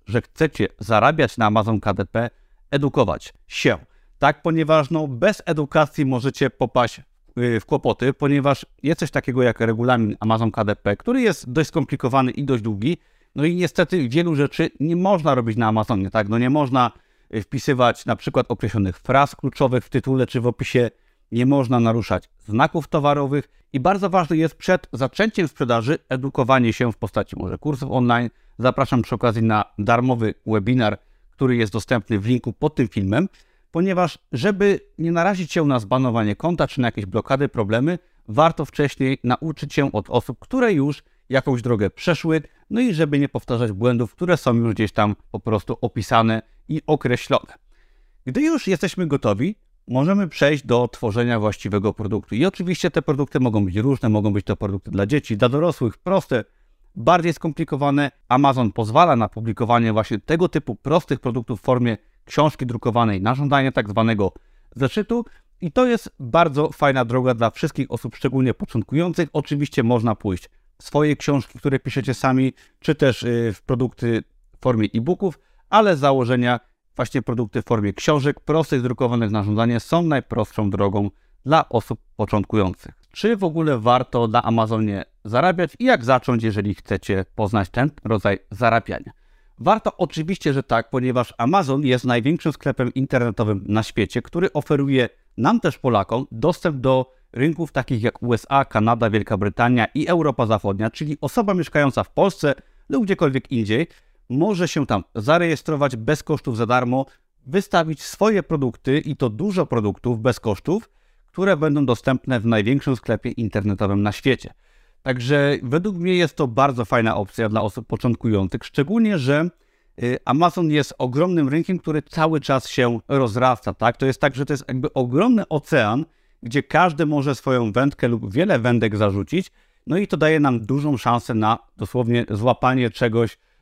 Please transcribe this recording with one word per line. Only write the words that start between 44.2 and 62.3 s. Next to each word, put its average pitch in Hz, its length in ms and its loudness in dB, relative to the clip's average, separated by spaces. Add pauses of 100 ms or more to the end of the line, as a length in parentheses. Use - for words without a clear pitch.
są 123 160 0
już 117 200 2
gdzieś 107 180 -2
tam 104 240 0 (160)
po 104 80 -10
prostu 110 420 -4
opisane 113 600 0 (260)
i 156 200 -4
określone. 135 640 -2 (720)
Gdy 131 160 -4
już 311 260 0
jesteśmy 185 400 -2
gotowi, 135 480 -2 (320)
możemy 170 400 2
przejść 147 380 0
do 120 220 2
tworzenia 117 520 -2
właściwego 101 540 -2
produktu. 104 420 -6
I 139 100 2
oczywiście 185 460 -2
te 160 100 -2
produkty 143 380 -2
mogą 110 260 2
być 92 100 -4
różne, 120 340 0
mogą 107 240 2
być 101 120 -2
to 101 100 -2
produkty 98 360 -8
dla 98 140 0
dzieci, 120 320 -2
dla 117 120 4
dorosłych, 143 480 -2
proste, 165 460 -2 (520)
bardziej 165 380 2
skomplikowane. 143 800 -2 (180)
Amazon 127 420 4
pozwala 131 440 2
na 113 140 0
publikowanie 113 640 0
właśnie 107 260 -2
tego 170 300 0
typu 143 260 -4
prostych 147 440 -2
produktów 120 400 -6
w - 40 -20
formie 120 340 0 (280)
książki 147 400 0